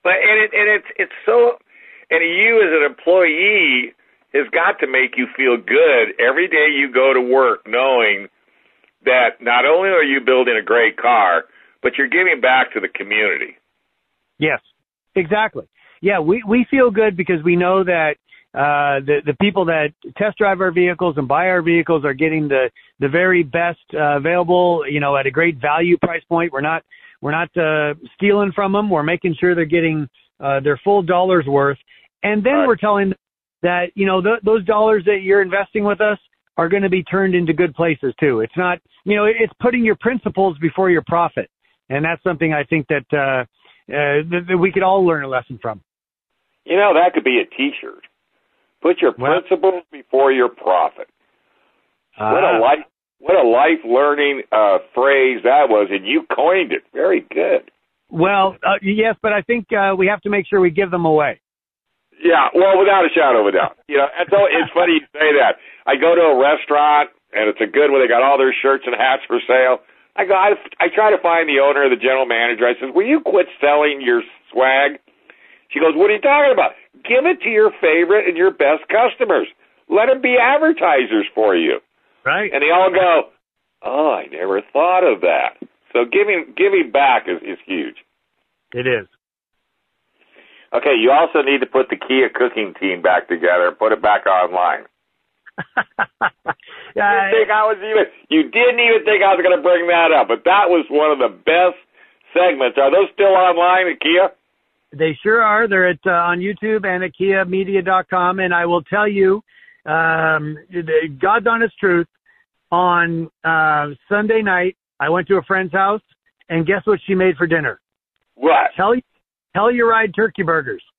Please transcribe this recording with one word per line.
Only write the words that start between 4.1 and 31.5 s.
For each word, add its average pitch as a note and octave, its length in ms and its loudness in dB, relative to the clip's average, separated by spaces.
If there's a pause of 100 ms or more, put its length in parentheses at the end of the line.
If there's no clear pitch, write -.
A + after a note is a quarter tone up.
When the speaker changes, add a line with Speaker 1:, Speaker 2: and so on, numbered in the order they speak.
Speaker 1:
has C#3 200 -2
got F3+ 260 -2
to D3+ 80 -2
make C3 300 -2
you B2 180 -4
feel B2+ 220 0
good A#2+ 580 2 (100)
every D3+ 220 0
day D#3 260 0
you C#3 200 -2
go C3 200 2
to B2+ 60 2
work, B2 480 0
knowing A2+ 640 0 (760)
that B2+ 380 0
not B2 240 0
only F3 240 2
are F3 140 2
you C#3 220 -2
building B2+ 300 2
a G#2+ 80 -4
great A2 320 0
car, G2+ 480 0 (400)
but B2 140 -4
you're C#3 100 -2
giving E3 320 0
back B2+ 340 0
to A2 60 -6
the F#2+ 80 -6
community. G2+ 680 -4 (800)
Speaker 2:
Yes, D3 240 -4 (540)
exactly. F#3+ 520 -4 (340)
Yeah, F#3+ 180 0
we, G3 280 -2
we A#3 240 0
feel B3+ 200 2
good G#3 260 0
because D#3+ 260 -4
we F3 140 2
know F#3 260 0
that, D#3+ 320 -2 (380)
uh, C#3+ 520 -2
the, D3 200 0
the D3 160 -4
people G3 240 0
that D#3 240 -2 (280)
test G#3 200 -4
drive G3 240 0
our F#3 100 0
vehicles F3 460 -2
and C3+ 100 -6
buy D#3+ 200 0
our F3+ 140 0
vehicles E3 440 0
are C#3 80 -2
getting D#3 340 -2
the, C3 240 0 (300)
the C#3 80 -2
very F3 340 0
best, E3+ 360 -4 (140)
uh, D3 220 -2
available, F3 720 0
you D3 120 -4
know, C#3+ 160 0
at C3+ 80 -2
a C3+ 60 -2
great D#3+ 260 -2
value E3 400 0
price E3+ 320 -6
point. E3+ 240 -2
We're C3+ 80 -6
not, D#3+ 220 -4 (380)
we're C#3 100 -6
not, D#3+ 260 -4
uh, D#3 380 -2 (200)
stealing G3+ 400 0
from G3 160 -2
them. G#3 180 -2
We're D#3 140 0
making E3 360 -2
sure F3+ 140 2
they're E3+ 120 0
getting, D#3+ 420 -2 (320)
uh, C#3 220 -2
their C#3+ 220 -2
full G3+ 200 0
dollar's F3+ 420 0
worth. C#3 320 0 (460)